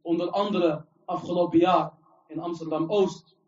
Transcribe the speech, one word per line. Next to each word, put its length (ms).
onder 280
andere 560
afgelopen 540
jaar 340
in 120
Amsterdam-Oost 960